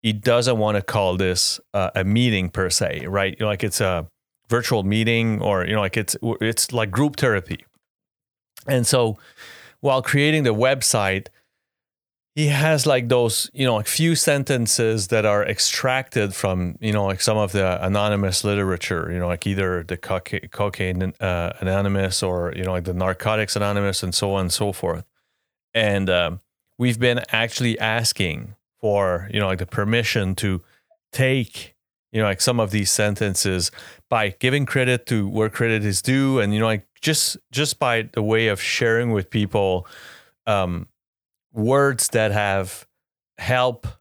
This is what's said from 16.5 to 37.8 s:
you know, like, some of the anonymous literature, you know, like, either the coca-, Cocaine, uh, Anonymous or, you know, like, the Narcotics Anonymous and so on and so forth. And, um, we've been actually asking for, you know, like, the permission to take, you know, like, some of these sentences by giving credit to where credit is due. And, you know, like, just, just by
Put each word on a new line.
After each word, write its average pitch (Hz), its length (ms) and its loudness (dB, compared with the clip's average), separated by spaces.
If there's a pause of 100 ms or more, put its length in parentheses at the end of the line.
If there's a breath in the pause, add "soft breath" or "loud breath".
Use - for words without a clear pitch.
you 110 100 -2
know, 104 140 0
like, 95 160 -2
some 107 160 0
of 101 140 0
the 92 340 0
anonymous 101 580 0
literature, 95 680 -2
you 90 80 -4
know, 87 80 -2
like, 87 180 -4
either 92 380 -2
the 90 140 -8
coca-, - 500 -6
Cocaine, 92 720 -4
uh, 87 400 -2
Anonymous 98 640 0
or, 90 320 -2
you 90 80 -6
know, 92 80 -2
like, 87 140 -4
the 90 80 -4
Narcotics 98 640 0
Anonymous 101 460 0
and 92 140 -4
so 98 180 0
on 98 80 0
and 90 100 0
so 104 200 0
forth. 85 340 -4 (680)
And, 101 340 2
um, 87 300 0 (400)
we've 120 200 0
been 123 300 2
actually 113 480 0
asking 101 800 -2 (260)
for, 98 500 0
you 107 80 0
know, 104 60 2
like, 92 140 0
the 92 80 -4
permission 104 720 0
to 95 260 -2 (480 soft breath)
take, 131 640 -2 (360)
you 113 80 -2
know, 107 80 2
like, 95 140 0
some 120 180 2
of 104 120 0
these 104 180 0
sentences 98 800 0 (400 loud breath)
by 110 200 2 (100)
giving 131 260 0
credit 127 400 0
to 104 240 0
where 107 220 0
credit 110 340 0
is 98 160 0
due. 135 380 2
And, 104 120 2
you 107 80 0
know, 113 60 2
like, 110 220 -2 (120)
just, - 380 -2 (140)
just 143 260 -2
by 113 360 0